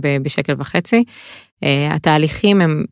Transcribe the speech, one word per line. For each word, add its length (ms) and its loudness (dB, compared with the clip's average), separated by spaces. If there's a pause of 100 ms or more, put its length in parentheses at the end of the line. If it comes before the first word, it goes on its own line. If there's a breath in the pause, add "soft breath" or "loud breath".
ב-, 220 -2
בשקל 360 -4
וחצי. 460 0 (600 loud breath)
אה, 300 0
התהליכים 680 2
הם 320 0